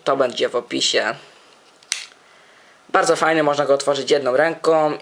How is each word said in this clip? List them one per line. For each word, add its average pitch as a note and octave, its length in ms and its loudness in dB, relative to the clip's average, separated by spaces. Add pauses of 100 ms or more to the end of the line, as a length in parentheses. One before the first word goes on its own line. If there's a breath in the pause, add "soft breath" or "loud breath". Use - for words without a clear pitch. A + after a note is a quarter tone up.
to C3+ 140 0
będzie B2 320 -2
w B2 60 -6
opisie. A#2 600 -4 (1700 loud breath)
Bardzo E3 260 2
fajny, D#3+ 280 2
można C#3+ 220 0
go C3+ 80 2
otworzyć C#3 380 -2
jedną C3 260 2
ręką D#3+ 640 0